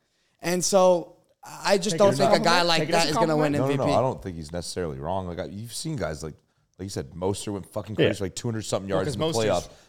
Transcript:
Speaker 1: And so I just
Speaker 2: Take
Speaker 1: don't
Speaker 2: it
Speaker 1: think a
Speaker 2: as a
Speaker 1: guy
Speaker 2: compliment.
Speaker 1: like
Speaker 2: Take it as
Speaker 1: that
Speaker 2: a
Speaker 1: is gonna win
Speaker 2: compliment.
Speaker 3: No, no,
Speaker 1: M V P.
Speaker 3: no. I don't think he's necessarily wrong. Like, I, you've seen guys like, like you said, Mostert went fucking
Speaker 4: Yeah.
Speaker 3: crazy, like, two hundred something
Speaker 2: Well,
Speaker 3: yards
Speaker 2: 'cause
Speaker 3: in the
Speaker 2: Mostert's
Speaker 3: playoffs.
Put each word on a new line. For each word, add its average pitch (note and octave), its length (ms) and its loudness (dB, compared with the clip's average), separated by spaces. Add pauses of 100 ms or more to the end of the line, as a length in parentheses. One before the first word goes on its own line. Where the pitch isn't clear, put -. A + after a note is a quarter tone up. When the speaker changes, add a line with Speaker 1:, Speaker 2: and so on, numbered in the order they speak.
(400)
Speaker 1:
And F3 240 -2
so F#3 520 4 (280)
I D#3 340 0
just F#3+ 120 -2
Speaker 2:
Take E3 80 0
Speaker 1:
don't G3 160 6
Speaker 2:
it - 20 -2
Speaker 1:
think G3 140 4
a G3+ 40 6
Speaker 2:
as E3 60 6
a - 20 -2
Speaker 1:
guy E3+ 180 4
Speaker 2:
compliment. F3 80 2
Speaker 1:
like E3 120 4
Speaker 2:
Take D#3 100 -2
it - 40 0
as E3+ 80 4
Speaker 1:
that D#3+ 40 2
Speaker 2:
a D3 40 0
Speaker 1:
is - 60 0
gonna D#3+ 200 2
win D3+ 180 2
Speaker 2:
compliment. C#3+ 60 0
Speaker 3:
No, C3 60 2
no, C#3+ 60 2
Speaker 1:
M C#3 60 0
V C3 60 0
P. F#2+ 60 2
Speaker 3:
no. G2 80 4
I - 40 4
don't B2 200 -2
think F#2 140 -8
he's D#2 160 -10
necessarily E2+ 460 -6
wrong. F2+ 280 -4
Like, F2 120 -8
I, F2+ 80 -6
you've G#2+ 280 -12
seen D#3+ 220 -6
guys D#2 260 -6
like, D#2 120 -10 (440)
like F#2+ 80 -10
you G2+ 40 -10
said, E2+ 200 -8
Mostert G2 420 -4
went F#2+ 140 -8
fucking G#2 320 -10
Speaker 4:
Yeah. D#3 80 4
Speaker 3:
crazy, G#2 180 -2
like, F2+ 100 -6
two - 140 -6
hundred A2 140 -4
something G2 260 -4
Speaker 2:
Well, F#2+ 160 0
Speaker 3:
yards - 40 -4
Speaker 2:
'cause - 80 -6
Speaker 3:
in - 40 -4
the D#3 60 -2
Speaker 2:
Mostert's A2 400 0
Speaker 3:
playoffs. - 20 -18 (200)